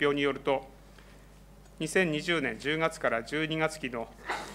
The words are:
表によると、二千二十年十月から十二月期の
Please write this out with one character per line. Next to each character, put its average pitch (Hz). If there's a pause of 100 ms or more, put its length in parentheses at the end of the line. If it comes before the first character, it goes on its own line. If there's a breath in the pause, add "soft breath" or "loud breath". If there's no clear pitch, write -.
表 143
に 143
よ 139
る 135
と、 139 (1120 loud breath)
二 160
千 180
二 151
十 170
年 113
十 151
月 165
か 127
ら 113
十 151
二 156
月 156
期 131
の 117 (480 loud breath)